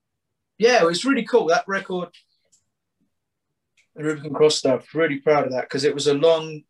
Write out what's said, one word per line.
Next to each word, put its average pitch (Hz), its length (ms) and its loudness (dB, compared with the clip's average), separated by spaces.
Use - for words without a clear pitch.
yeah, 226 240 4
it 165 40 4
was 175 200 -2
really 269 180 0
cool. 220 240 2
That 175 220 2
record, 190 400 -6
the 156 80 -12
Rubicon 151 300 -6
Cross 151 220 4
stuff, - 380 -2
really 147 260 -2
proud 143 260 2
of 123 80 -4
that 123 160 -6
'cause 135 140 -4
it 143 100 2
was 143 140 -6
a 143 60 4
long, 156 560 0